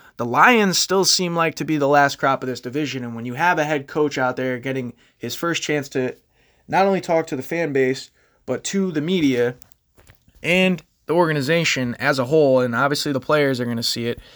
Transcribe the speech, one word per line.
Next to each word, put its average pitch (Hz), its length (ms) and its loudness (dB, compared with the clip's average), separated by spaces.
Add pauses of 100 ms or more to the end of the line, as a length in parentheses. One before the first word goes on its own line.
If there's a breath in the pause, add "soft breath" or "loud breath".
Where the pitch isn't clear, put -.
(160 loud breath)
The - 80 -4
Lions 185 540 4
still 185 260 2
seem 175 320 0
like 165 200 0
to 160 80 -6
be 156 120 0
the 143 100 2
last 143 300 4
crop 135 260 0
of 127 60 -4
this 123 120 -6
division. 131 440 -6
And 120 100 -8
when 117 120 -8
you 123 80 -8
have 165 240 2
a 156 60 0
head 147 220 -2
coach 151 320 -2
out 127 160 0
there 127 240 -4
getting 127 360 -6 (240 soft breath)
his 120 180 -8
first 170 260 -4
chance 147 280 -4
to 127 260 -2 (500)
not 180 200 2
only 190 160 0
talk 160 260 0
to 156 80 -6
the 131 60 -6
fan 165 300 -4
base, 131 380 0 (360)
but 123 180 -4
to 190 260 -2
the 151 120 -2
media 139 520 2 (880)
and 180 400 2 (240)
the 147 80 -2
organization 151 800 0
as 139 220 0
a 127 60 -2
whole, 135 360 4
and 123 140 0
obviously 143 380 0
the 135 80 -2
players 139 400 0
are 123 60 -2
gonna 117 160 -4
see 117 240 -4
it, 117 140 -6 (160 loud breath)